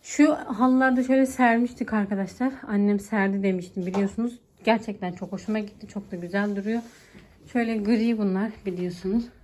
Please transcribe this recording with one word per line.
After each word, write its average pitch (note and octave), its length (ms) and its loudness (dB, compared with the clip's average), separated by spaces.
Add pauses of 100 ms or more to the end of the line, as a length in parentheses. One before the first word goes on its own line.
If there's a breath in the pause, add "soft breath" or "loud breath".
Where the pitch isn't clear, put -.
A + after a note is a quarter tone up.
Şu D4+ 340 4
halılarda B3+ 680 2
şöyle C4 220 4
sermiştik A#3+ 680 2
arkadaşlar. G#3 600 -2 (140)
Annem G3+ 320 2
serdi G3 440 0
demiştim, F#3 420 -2
biliyorsunuz. G3+ 540 -2 (240)
Gerçekten G#3+ 500 0
çok F3+ 180 -12
hoşuma G#3+ 280 -4
gitti. G#3 280 -12
Çok - 240 -12
da F#3+ 40 -8
güzel G3 400 -2
duruyor. A3 260 -4 (720 loud breath)
Şöyle A3+ 240 0
gri A3 400 2
bunlar, G3+ 340 0 (140)
biliyorsunuz. F#3 600 -2 (180)